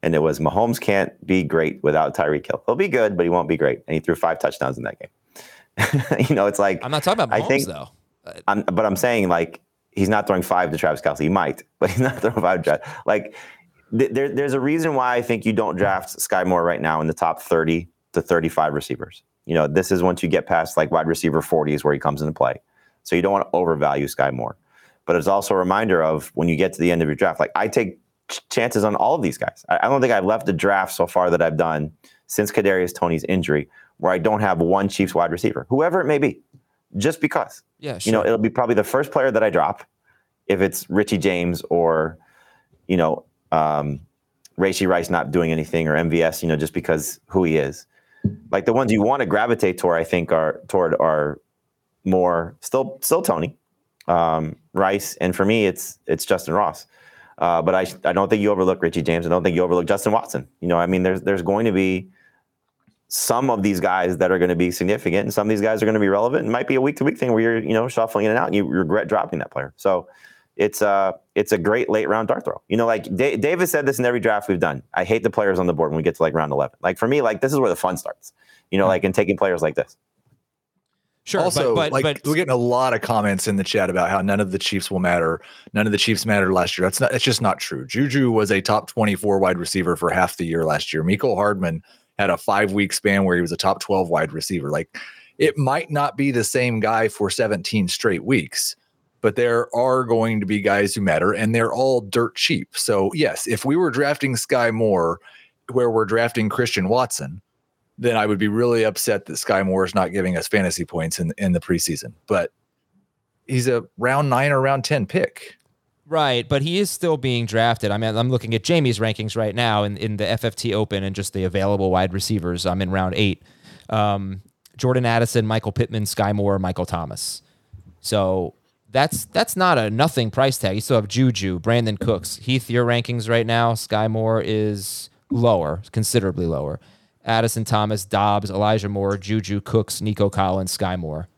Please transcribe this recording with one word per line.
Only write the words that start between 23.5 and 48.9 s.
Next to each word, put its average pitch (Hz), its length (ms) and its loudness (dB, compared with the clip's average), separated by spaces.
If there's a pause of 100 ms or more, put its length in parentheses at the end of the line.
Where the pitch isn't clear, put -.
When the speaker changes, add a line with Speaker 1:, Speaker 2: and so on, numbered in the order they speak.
Speaker 1:
overvalue 73 540 0
Sky 69 240 0
Moore, 60 260 -8 (500)
but 85 100 2
it's 80 100 0
also 98 280 0
a - 20 2
reminder 92 460 2
of 78 320 -2
when 85 140 0
you 82 80 2
get 90 180 0
to - 60 -10
the 85 100 2
end 85 120 2
of 76 60 0
your 76 80 -2
draft. 87 240 0
Like, - 140 0
I 104 140 0
take 104 300 -2 (300)
ch-, - 120 -10 (100)
chances 117 340 0
on 104 120 0
all 123 180 0
of 156 80 -4
these 82 160 -2
guys. - 300 -8
I, - 140 0
I 110 60 2
don't 135 120 2
think 120 120 4
I've 98 120 2
left 107 240 0
a 98 40 0
draft 95 400 0
so - 140 0
far 90 240 0
that 85 120 4
I've 80 140 0
done 78 360 -2 (340)
since - 260 -2
Kadarius 95 420 2
Toney's 82 300 0
injury 76 440 0 (300)
where 92 140 0
I 90 60 0
don't 107 220 0
have 92 200 2
one 98 280 2
Chiefs 98 260 -2
wide 85 180 2
receiver, - 360 -4
whoever 165 320 2
it 147 60 -2
may 147 120 2
be, 139 220 0 (560)
just 147 240 0
because. - 420 -2 (180)
Speaker 2:
Yeah, 139 220 -10
Speaker 1:
You 107 100 0
know, 110 80 4
Speaker 2:
sure. - 60 0
Speaker 1:
it'll 113 120 2
be 110 120 2
probably 120 240 0
the 104 100 4
first - 260 -2
player 135 200 2
that 107 120 2
I 107 80 2
drop 87 340 -2 (600)
if 95 140 0
it's - 300 0
Richie 104 280 0
James 87 520 0
or, 82 480 0 (720)
you 92 80 2
know, 80 280 0 (280)
um, 76 480 0 (580)
Rashee 95 280 0
Rice 87 220 2
not 78 220 0
doing 82 200 2
anything 80 380 -2
or 76 80 2
M 82 140 0
V 82 120 4
S, 80 200 0
you 85 60 -2
know, 80 80 2
just 76 180 -4
because - 520 -2
who 95 180 0
he 78 120 2
is. 73 300 -4 (640)
Like, 95 160 -2
the 113 80 2
ones 120 180 2